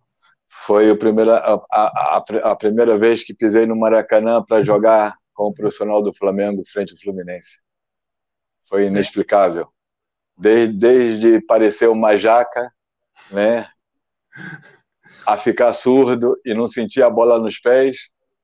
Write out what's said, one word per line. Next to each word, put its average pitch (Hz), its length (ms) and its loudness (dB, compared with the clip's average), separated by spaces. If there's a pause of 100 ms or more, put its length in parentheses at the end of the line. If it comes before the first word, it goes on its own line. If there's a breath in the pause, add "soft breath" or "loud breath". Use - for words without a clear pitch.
(480)
Foi 107 420 2
o 107 80 4
primeira, 110 400 2
a, 110 160 0 (160)
a, 104 480 -2
a, 107 340 -4
a - 40 -4
primeira 110 420 0
vez 113 260 2
que - 100 -18
pisei 113 320 2
no 113 100 -4
Maracanã 110 680 0
pra 110 200 0
jogar 107 540 2 (180)
com 104 100 -6
o 104 100 -4
profissional 104 480 -4
do 101 120 -4
Flamengo 98 560 -4
frente 98 220 -8
ao 85 60 -20
Fluminense. 90 640 -14 (1080)
Foi 101 180 0
inexplicável. 98 840 -2 (680)
Desde, 110 400 2
desde 117 640 2
parecer 113 480 0
uma 110 280 2
jaca, 120 540 0 (600)
né, 107 380 -2 (1600 loud breath)
a 107 100 -2
ficar 117 360 -2
surdo 123 720 0
e 120 100 -6
não 117 140 -4
sentir 120 340 -4
a 120 80 4
bola 117 280 2
nos 113 200 -6
pés, 131 520 0 (340)